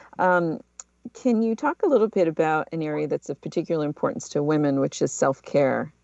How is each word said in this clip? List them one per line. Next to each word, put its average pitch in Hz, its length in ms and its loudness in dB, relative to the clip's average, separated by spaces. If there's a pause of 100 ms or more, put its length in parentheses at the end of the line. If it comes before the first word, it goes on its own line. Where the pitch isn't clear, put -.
(200)
Um, 175 400 2 (540)
can 233 300 0
you 226 120 0
talk 294 280 -2
a 392 40 2
little 226 200 4
bit 190 200 2
about 156 440 0
an 165 100 -4
area 151 260 -2
that's 147 220 -4
of 143 100 -6
particular 160 460 -2
importance - 440 -4
to 147 120 -2
women, 147 380 2
which 139 220 -2
is 143 100 0
self-care? 135 840 0 (100)